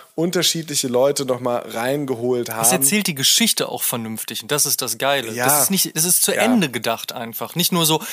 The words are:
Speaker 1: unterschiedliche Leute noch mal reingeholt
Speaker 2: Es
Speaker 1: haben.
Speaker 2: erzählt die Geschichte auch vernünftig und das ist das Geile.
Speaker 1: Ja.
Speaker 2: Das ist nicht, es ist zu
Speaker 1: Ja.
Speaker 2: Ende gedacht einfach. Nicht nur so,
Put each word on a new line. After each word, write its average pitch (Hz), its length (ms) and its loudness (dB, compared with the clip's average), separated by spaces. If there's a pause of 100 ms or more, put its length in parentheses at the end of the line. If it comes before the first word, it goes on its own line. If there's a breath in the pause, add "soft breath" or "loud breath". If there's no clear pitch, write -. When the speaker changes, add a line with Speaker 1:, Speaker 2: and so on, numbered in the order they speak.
(160 loud breath)
Speaker 1:
unterschiedliche 165 720 0
Leute 139 360 2
noch 123 160 -2
mal 123 200 -2
reingeholt 123 920 -2
Speaker 2:
Es 107 40 -6
Speaker 1:
haben. 113 180 2
Speaker 2:
erzählt 196 340 2
die 170 80 -2
Geschichte 139 560 0
auch - 140 -6
vernünftig 110 580 -6
und 113 100 -4
das 147 140 2
ist 135 160 -2
das 117 160 -4
Geile. 135 340 0
Speaker 1:
Ja. 120 140 0
Speaker 2:
Das 143 160 4
ist 127 80 2
nicht, 185 260 0
es 156 80 0
ist 180 200 2
zu 202 100 2
Speaker 1:
Ja. - 80 2
Speaker 2:
Ende 220 260 4
gedacht 113 440 -4
einfach. 117 420 -10
Nicht 170 180 0
nur 170 140 4
so, 156 160 2 (100)